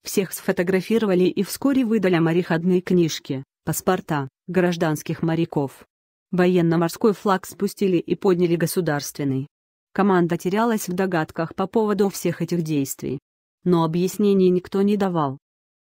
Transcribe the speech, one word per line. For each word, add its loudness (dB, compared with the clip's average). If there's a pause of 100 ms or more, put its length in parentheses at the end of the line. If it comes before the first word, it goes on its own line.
Всех -4
сфотографировали 0
и 0
вскоре 0
выдали 2
мореходные 2
книжки, 0 (200)
паспорта, -2 (200)
гражданских -2
моряков. -2 (460)
Военно-морской 2
флаг -2
спустили -2
и -2
подняли 2
государственный. -2 (460)
Команда 2
терялась -2
в -4
догадках -4
по -4
поводу 0
всех -4
этих -2
действий. -4 (460)
Но 4
объяснений 2
никто 0
не 2
давал. -2 (540)